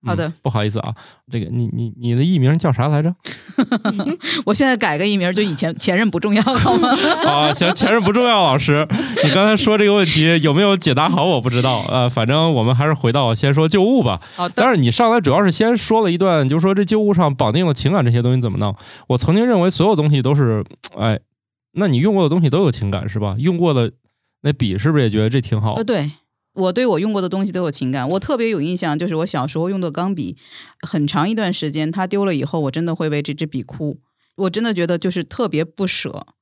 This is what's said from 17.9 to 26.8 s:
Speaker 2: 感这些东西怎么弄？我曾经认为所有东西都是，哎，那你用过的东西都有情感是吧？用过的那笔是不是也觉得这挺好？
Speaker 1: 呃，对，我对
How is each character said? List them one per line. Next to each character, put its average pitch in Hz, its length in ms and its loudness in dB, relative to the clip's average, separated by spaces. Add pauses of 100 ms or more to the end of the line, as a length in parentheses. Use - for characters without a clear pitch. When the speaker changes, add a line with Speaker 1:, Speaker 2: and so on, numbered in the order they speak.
Speaker 2:
感 180 120 2
这 120 60 2
些 120 120 2
东 123 120 2
西 127 60 2
怎 120 100 -2
么 95 80 -4
弄？ 101 160 -2 (340)
我 123 100 0
曾 165 180 2
经 226 100 2
认 226 140 2
为 180 100 2
所 - 160 0
有 214 80 4
东 151 160 2
西 139 120 2
都 135 120 2
是， 117 300 0 (340)
哎， 110 220 0 (540)
那 202 140 0
你 127 100 2
用 202 160 2
过 190 80 2
的 156 80 2
东 175 100 0
西 160 80 2
都 180 140 2
有 160 80 2
情 101 200 -4
感 98 160 -4
是 107 120 -6
吧？ 101 200 -4
用 170 200 -2
过 165 160 0
的 120 180 0 (500)
那 143 100 0
笔 95 260 -2
是 139 120 0
不 151 60 2
是 135 80 4
也 110 60 2
觉 107 100 0
得 110 80 2
这 127 140 0
挺 110 180 -2
好？ 107 140 -2
Speaker 1:
呃， 226 100 -4
对， 165 260 -2 (440)
我 185 180 -2
对 247 120 0